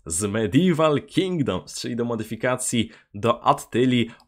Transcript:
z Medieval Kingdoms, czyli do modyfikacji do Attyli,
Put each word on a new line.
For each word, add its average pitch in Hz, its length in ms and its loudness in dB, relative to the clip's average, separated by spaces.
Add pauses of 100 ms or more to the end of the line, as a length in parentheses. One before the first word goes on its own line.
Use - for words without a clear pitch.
z 82 180 -4
Medieval 143 800 2
Kingdoms, 151 760 -2
czyli 123 160 -6
do 117 80 -2
modyfikacji 117 840 -4 (240)
do 113 300 0
Attyli, 123 680 2 (180)